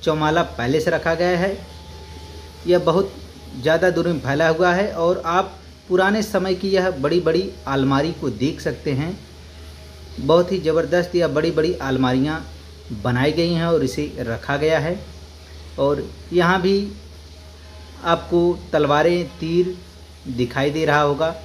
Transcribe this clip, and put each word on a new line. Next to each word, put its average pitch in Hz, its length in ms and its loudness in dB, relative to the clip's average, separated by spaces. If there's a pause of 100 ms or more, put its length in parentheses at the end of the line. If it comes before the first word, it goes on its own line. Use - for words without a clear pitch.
चौमाला 156 380 2
पैलेस 147 460 -2
रखा 165 260 0
गया 175 240 0
है। 196 200 0 (1080)
यह 175 120 6
बहुत 180 340 2 (480)
ज़्यादा 156 280 4
दूरी 165 220 0
में 156 80 -2
फैला 139 280 2
हुआ 170 260 4
है 196 180 0
और 170 340 0
आप 180 340 0 (300)
पुराने 190 340 4
समय 190 320 0
की 196 140 -4
यह 185 220 2
बड़ी-बड़ी 165 600 0 (160)
अलमारी 139 440 2
को 160 180 -4
देख 117 320 -4
सकते 147 300 -4
हैं। 151 260 -4 (1000)
बहुत 170 320 4
ही 190 80 0
ज़बरदस्त 160 560 0
यह 170 120 2
बड़ी-बड़ी 156 460 0
अलमारियाँ 131 680 0 (600)
बनाई 123 280 2
गई 170 220 0
हैं 165 120 0
और 165 180 2
इसे 135 360 -2
रखा 120 380 -4
गया 156 220 4
है। 170 200 -2 (800)
और 143 300 0 (240)
यहाँ 180 280 4
भी 196 300 2 (1120)
आपको 175 560 2 (140)
तलवारें, 156 520 4 (140)
तीर 180 380 0 (500)
दिखाई 127 420 0
दे 156 160 -2
रहा 147 160 4
होगा। 147 440 0